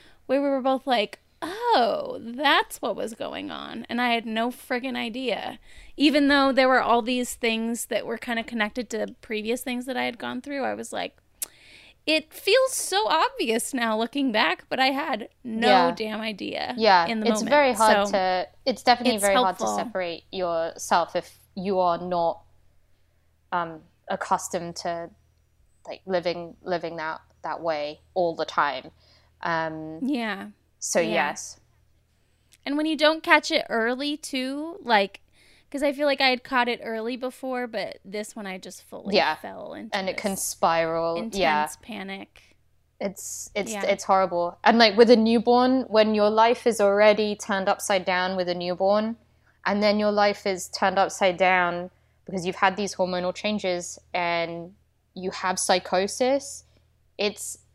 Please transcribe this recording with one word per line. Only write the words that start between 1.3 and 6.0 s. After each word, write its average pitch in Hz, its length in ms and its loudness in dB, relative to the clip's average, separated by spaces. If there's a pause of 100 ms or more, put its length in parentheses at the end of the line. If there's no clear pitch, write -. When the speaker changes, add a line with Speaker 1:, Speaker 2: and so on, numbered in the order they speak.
Speaker 1:
"Oh, 381 800 0
that's 277 640 0
what 233 140 -4
was 214 180 -8
going 95 360 -8
on." 73 380 -12
And 233 120 -4
I 247 140 0
had 233 120 -2
no 226 240 -2
friggin' 247 460 -6
idea. 240 640 -6 (380)
Even 285 320 4